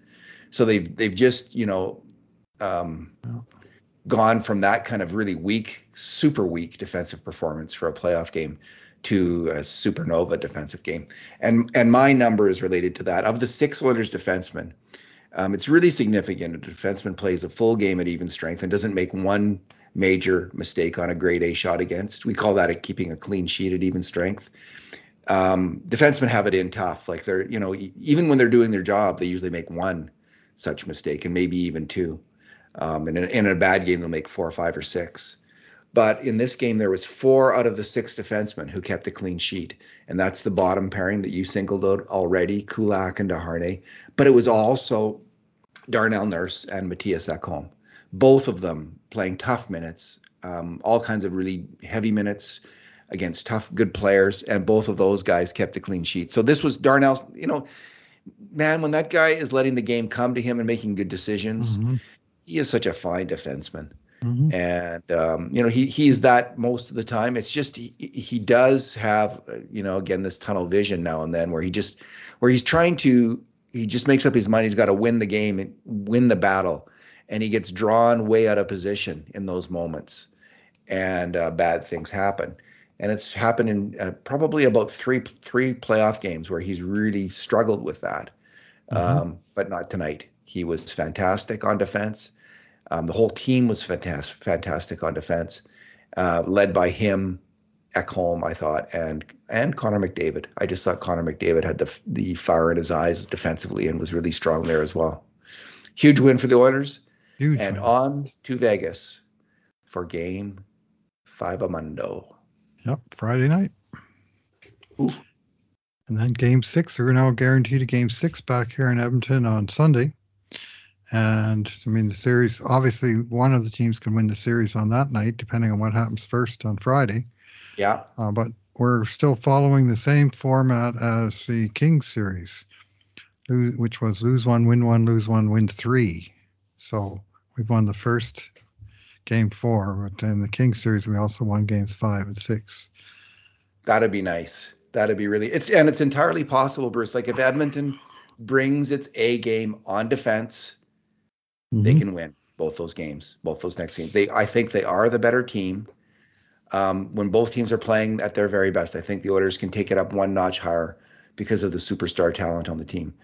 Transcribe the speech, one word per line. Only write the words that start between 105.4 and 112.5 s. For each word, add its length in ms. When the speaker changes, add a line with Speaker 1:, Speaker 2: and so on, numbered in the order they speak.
Speaker 1:
Huge 240
win 180
for 120
the 80
Oilers. 440
Speaker 2:
Huge 220
Speaker 1:
And 160
Speaker 2:
win. 80
Speaker 1:
on 460
to 140
Vegas 640
for 200
game 580
five 380
of 80
Mundo. 640